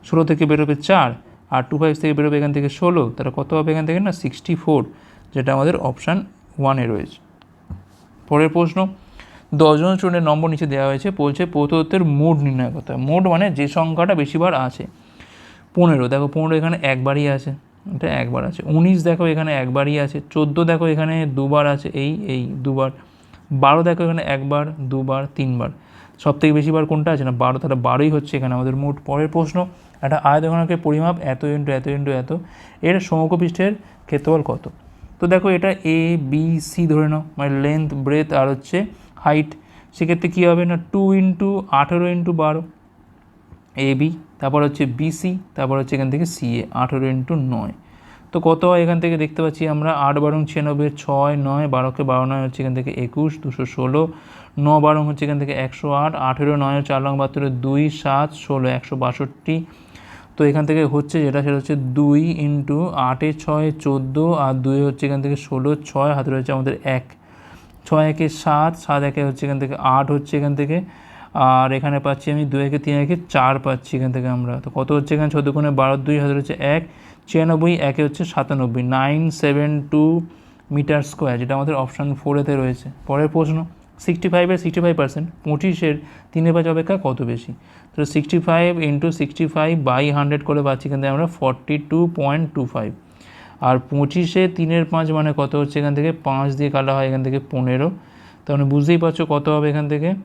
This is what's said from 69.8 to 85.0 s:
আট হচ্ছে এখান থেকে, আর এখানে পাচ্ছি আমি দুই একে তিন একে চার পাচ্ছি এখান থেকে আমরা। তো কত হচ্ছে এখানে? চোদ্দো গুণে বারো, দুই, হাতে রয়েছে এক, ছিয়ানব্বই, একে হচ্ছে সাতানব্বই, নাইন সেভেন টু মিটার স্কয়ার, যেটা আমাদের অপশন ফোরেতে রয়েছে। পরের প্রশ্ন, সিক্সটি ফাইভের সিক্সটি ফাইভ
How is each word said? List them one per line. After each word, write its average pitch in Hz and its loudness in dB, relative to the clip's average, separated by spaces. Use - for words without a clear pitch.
আট 139 4
হচ্ছে 143 -4
এখান 143 0
থেকে, 147 0
আর 131 4
এখানে 143 0
পাচ্ছি 139 -2
আমি 151 0
দুই 139 0
একে 143 -2
তিন 143 0
একে 165 0
চার 135 4
পাচ্ছি 131 -4
এখান 127 0
থেকে 127 -2
আমরা। 123 -4
তো 135 -10
কত 135 -4
হচ্ছে 143 -2
এখানে? 151 0
চোদ্দো 143 0
গুণে 147 2
বারো, 135 4
দুই, 151 0
হাতে 143 0
রয়েছে 139 -4
এক, 170 -2
ছিয়ানব্বই, 165 2
একে 139 -2
হচ্ছে 147 -4
সাতানব্বই, 131 -2
নাইন 143 2
সেভেন 147 2
টু 151 4
মিটার 147 0
স্কয়ার, 131 -2
যেটা 127 -2
আমাদের 143 -2
অপশন 143 -6
ফোরেতে 143 0
রয়েছে। 127 -4
পরের 147 2
প্রশ্ন, 156 2
সিক্সটি 175 -2
ফাইভের 180 4
সিক্সটি 165 0
ফাইভ 170 4